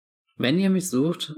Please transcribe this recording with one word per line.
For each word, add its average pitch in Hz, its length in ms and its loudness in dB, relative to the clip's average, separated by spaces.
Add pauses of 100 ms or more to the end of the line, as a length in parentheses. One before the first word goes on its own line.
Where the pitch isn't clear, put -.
(360)
Wenn 127 220 0
ihr 190 120 2
mich 190 180 0
sucht, 151 500 -2